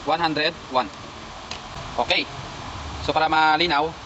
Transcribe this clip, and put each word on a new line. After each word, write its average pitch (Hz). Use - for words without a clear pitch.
One 151
hundred 156
one. 143
Okay. 220
So, 147
para 151
malinaw 156